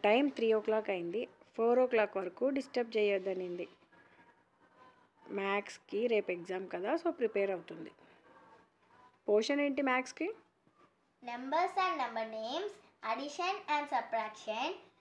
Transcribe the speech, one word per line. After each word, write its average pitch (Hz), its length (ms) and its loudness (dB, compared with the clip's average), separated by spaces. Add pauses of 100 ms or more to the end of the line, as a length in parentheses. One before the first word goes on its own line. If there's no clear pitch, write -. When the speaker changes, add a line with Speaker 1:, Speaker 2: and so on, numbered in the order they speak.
Speaker 1:
టైమ్ 254 280 6
త్రీ 226 220 2
ఓ 220 60 4
క్లాక్ 214 300 0
అయింది. 185 380 -4 (300)
ఫోర్ 233 220 4
ఓ 254 60 6
క్లాక్ 214 320 2
వరకు 190 320 0
డిస్టర్బ్ 247 480 -2
చేయొద్దనింది. 185 720 0 (1600)
మ్యాథ్స్కి 202 800 -2
రేపు 208 240 2
ఎగ్జామ్ 180 420 -6
కదా, 190 200 -2
so 330 180 0
ప్రిపేర్ 208 400 0
అవుతుంది. 165 400 -8 (1400)
పోర్షన్ 226 340 4
ఏంటి 285 200 0
మ్యాథ్స్కి? 269 520 -2 (920)
Speaker 2:
Numbers 247 320 -4
and 359 460 2
number 226 280 -2
names, 254 420 -4 (380)
addition 294 460 -2 (180)
and 294 160 0
subtraction, 226 840 -2 (280)